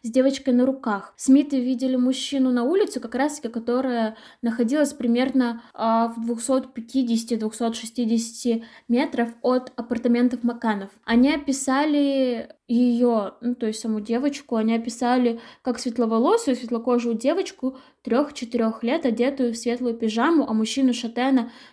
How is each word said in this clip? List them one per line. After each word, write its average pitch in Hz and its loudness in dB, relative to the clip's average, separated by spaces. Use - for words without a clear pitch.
с 226 -8
девочкой 262 2
на 247 4
руках. 254 -4
Смиты 277 4
видели 254 -2
мужчину 262 0
на 240 2
улице, 370 0
как 233 -10
раз-таки, 262 -2
которая 240 -2
находилась 247 0
примерно, 247 0
а, 226 0
в 226 -8
двухсот 247 -2
пятидесяти, 233 -2
двухсот 220 -4
шестидесяти 226 -2
метров 240 0
от 247 0
апартаментов 240 0
Макканов. 226 -2
Они 247 4
описали 277 0
её, 240 2
ну, 240 -2
то 233 -4
есть 214 -4
саму 220 -2
девочку, 247 -2
они 220 2
описали 240 0
как 247 -4
светловолосую, 247 2
светлокожую 240 -2
девочку 262 -2
трёх-четырёх 233 -2
лет, 262 -2
одетую 240 0
в - -8
светлую 240 -2
пижаму, 233 2
а 220 -4
мужчину 233 2
шатена 240 0